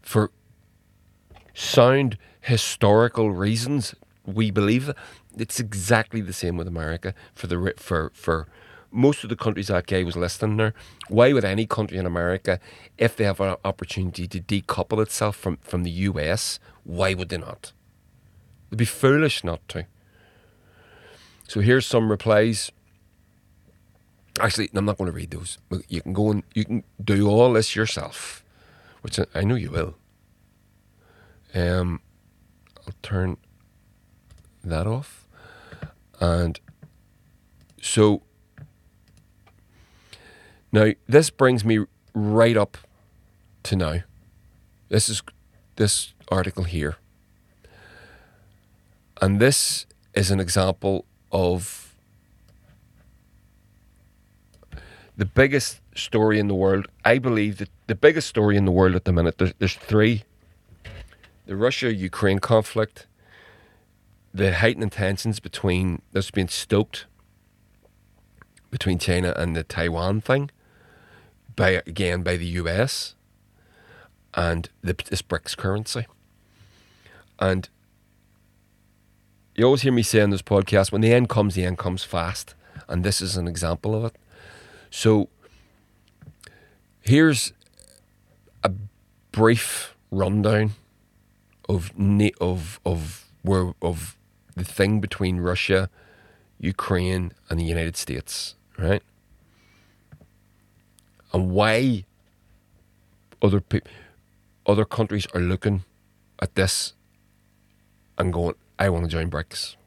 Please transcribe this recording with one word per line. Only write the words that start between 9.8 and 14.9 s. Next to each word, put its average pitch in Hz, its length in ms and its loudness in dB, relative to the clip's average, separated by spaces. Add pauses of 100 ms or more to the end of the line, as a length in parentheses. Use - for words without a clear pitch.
guy 92 160 0
was 85 120 -6
listing 95 420 -2
there, 110 180 0 (320)
why 120 260 6
would 120 100 2
any 101 220 0
country 104 320 -4
in 92 80 -4
America, 90 540 -2 (400)
if 113 160 2
they 113 80 -2
have 98 160 -2
an 95 160 -2 (100)
opportunity 90 600 -6
to 92 120 -8
decouple 101 600 -2